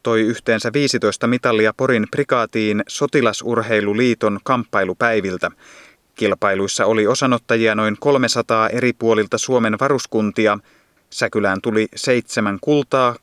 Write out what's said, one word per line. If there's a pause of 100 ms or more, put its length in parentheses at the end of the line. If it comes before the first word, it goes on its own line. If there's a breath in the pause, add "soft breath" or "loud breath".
toi
yhteensä
viisitoista
mitallia
Porin
prikaatiin
Sotilasurheiluliiton
kamppailupäiviltä. (640 loud breath)
Kilpailuissa
oli
osanottajia
noin
kolmesataa
eri
puolilta
Suomen
varuskuntia. (520 soft breath)
Säkylään
tuli
seitsemän
kultaa,